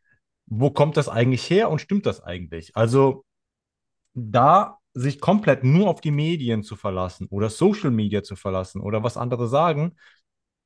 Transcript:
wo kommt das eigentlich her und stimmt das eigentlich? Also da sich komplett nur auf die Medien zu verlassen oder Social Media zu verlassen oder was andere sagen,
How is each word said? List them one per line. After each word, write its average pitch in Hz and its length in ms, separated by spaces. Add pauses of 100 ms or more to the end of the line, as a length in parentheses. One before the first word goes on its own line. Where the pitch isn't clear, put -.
(480)
wo 120 240
kommt 147 260
das 147 120
eigentlich 120 380
her 208 220
und 156 100
stimmt - 280
das - 160
eigentlich? 85 520
Also 127 480 (920)
da 127 640 (160)
sich 135 240
komplett 170 440
nur 170 260
auf - 120
die 156 100
Medien 143 520
zu 104 120
verlassen 92 540
oder 104 220
Social 190 400
Media 104 320
zu - 120
verlassen 95 460
oder 107 220
was 117 140
andere 120 300
sagen, 156 480 (720)